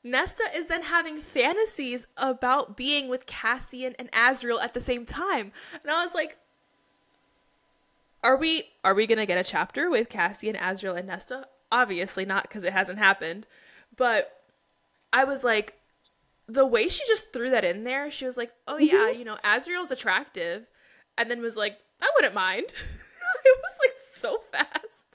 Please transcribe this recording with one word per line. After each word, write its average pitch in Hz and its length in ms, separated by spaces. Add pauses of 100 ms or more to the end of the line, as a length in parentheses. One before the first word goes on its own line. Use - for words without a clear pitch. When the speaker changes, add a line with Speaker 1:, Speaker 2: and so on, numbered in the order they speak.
Speaker 1:
Nesta 262 400 (100)
is 330 140
then 339 160
having 330 340
fantasies 285 880 (120)
about 262 580
being 277 320
with 254 180
Cassian 254 720
and 254 140
Azriel 240 500
at 247 120
the 247 80
same 240 240
time. 277 460 (300)
And 294 100
I 339 120
was 349 100
like, 320 240 (1900)
"Are 254 120
we, 320 300 (180)
are 196 100
we 214 140
gonna 220 180
get 180 120
a 180 120
chapter 226 400
with 233 200
Cassian, 208 460
Azriel, 190 420
and 185 100
Nesta?" 254 400 (240)
Obviously 196 540
not, 196 240
'cause 208 140
it 185 100
hasn't 190 260
happened. 196 480 (480)
But 233 460 (720)
I 262 100
was 269 200
like, 220 360 (680)
the 262 180
way 262 240
she - 180
just - 260
threw 247 180
that 220 140
in 190 200
there, 285 260
she 269 140
was 247 120
like, 240 140 (160)
"Oh, 294 100
yeah, 311 160 (180)
Speaker 2:
Mm-hmm. 240 80
Speaker 1:
you 240 60
know, 214 180
Azriel's 269 480
attractive." 202 760 (500)
And 233 140
then 240 100
was 226 160
like, 208 220 (220)
"I 539 140
wouldn't 262 180
mind." 202 460
<laughs> - 40 (640)
It 523 120
was, - 260
like, - 140
so - 400 (120)
fast. - 640